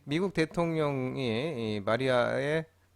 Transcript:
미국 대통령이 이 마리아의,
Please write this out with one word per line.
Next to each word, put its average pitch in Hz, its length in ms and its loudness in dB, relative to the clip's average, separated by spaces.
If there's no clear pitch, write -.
미국 165 300 -2
대통령이 135 1400 0
이 101 40 -4
마리아의, 127 880 2